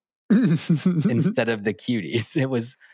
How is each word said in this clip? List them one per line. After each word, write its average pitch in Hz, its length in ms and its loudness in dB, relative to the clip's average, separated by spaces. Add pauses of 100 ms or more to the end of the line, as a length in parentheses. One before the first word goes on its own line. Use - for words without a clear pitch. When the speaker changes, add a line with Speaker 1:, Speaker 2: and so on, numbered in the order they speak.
(280)
Speaker 1:
<laughs> 175 800 2
Speaker 2:
instead 113 400 0
of 110 140 -4
the 107 100 0
cuties. 110 640 -4
It 135 120 0
was, 120 280 -4 (160)